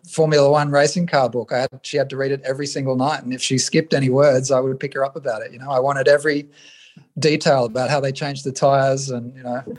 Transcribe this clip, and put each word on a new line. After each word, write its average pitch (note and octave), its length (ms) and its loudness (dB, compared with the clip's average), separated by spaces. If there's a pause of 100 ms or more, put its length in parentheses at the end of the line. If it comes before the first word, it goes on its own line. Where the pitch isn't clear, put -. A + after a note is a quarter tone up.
(100)
Formula D3+ 400 4
One D3 200 4
racing D3 360 2
car C3+ 220 2
book. A2+ 240 -6
I B2+ 80 0
had, C3 220 -6
she - 160 -4
had C3+ 120 0
to C3+ 60 -10
read C3+ 160 -2
it C#3 120 -4
every C3+ 220 -4
single C3+ 300 -4
night, C#3 260 -2
and B2 120 -8
if B2+ 80 -8
she C3 160 0
skipped D#3+ 340 0
any C#3 160 2
words, C3 420 4
I C3 80 2
would C3 220 -2
pick C#3+ 140 -8
her C3+ 100 -2
up C#3 120 -6
about B2 260 -6
it. A2+ 100 -14
You B2 60 -20
know, C3+ 120 -12
I B2+ 100 0
wanted C3+ 280 0
every C#3+ 400 2 (680)
detail D3 460 2
about A#2+ 240 -2
how C#3+ 120 0
they C3+ 120 -2
changed C#3 320 -8
the C3+ 80 -6
tyres C3+ 560 2
and, B2 260 -8
you C3 80 -20
know. B2 200 -6 (160)